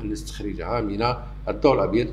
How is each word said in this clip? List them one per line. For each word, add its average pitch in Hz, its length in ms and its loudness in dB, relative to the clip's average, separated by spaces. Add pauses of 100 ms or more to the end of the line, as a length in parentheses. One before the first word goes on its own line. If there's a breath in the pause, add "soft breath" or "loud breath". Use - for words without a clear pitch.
أن 107 100 -6
نستخرجها 101 680 -4
من 110 340 0 (340 loud breath)
الضوء 135 260 6
الأبيض 104 380 2